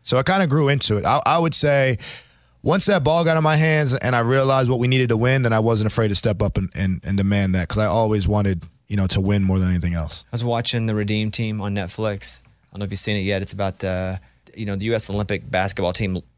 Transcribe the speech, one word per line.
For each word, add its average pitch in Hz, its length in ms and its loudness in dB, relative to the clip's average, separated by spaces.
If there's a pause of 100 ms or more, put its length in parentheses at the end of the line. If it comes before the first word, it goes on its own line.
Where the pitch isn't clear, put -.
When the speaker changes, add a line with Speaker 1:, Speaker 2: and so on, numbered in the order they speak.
Speaker 1:
So - 160 0
I 131 60 2
kinda 185 240 2
grew 143 200 0
into 131 300 0
it. 98 80 -4
I, 127 220 2
I 156 100 2
would 165 160 0
say 139 460 2 (640)
once 175 240 2
that 190 160 2
ball 165 200 2
got 160 140 2
in 156 60 2
my 156 120 4
hands 151 380 2
and 127 220 0
I 120 40 2
realized 131 500 2
what 123 100 2
we 123 100 0
needed 127 200 2
to 113 60 4
win, 127 280 2
then 113 100 2
I 110 60 4
wasn't 110 280 2
afraid 110 220 0
to 101 60 0
step 104 260 0
up 98 160 0
and, 95 180 -2
and, 95 300 -2
and 98 100 -2
demand 98 400 2
that, 87 140 -2
'cause - 80 -2
I 107 80 2
always 107 420 2
wanted, 101 360 0 (260)
you 104 80 -2
know, 95 100 2
to 98 140 0
win 101 220 2
more 95 160 2
than 92 100 2
anything 87 240 0
else. 80 400 -6
Speaker 2:
I - 20 -8
was 117 80 -4
watching 117 420 -2
the 107 100 0
Redeem 104 360 -2
Team 107 300 -4
on 101 140 -4
Netflix. 101 680 -6
I - 60 -20 (240)
don't 98 60 -14
know 104 60 -6
if 95 60 -8
you've 98 80 -6
seen 104 160 -4
it 98 60 -2
yet. 95 200 -2
It's - 120 -6
about, 98 320 -4
uh, 92 320 -4 (360)
you 110 120 -8
know, 101 100 -4
the 98 100 -6
U 113 100 0
S 107 140 -4
Olympic 101 400 -4
basketball 92 440 -2
team 92 260 -4 (180)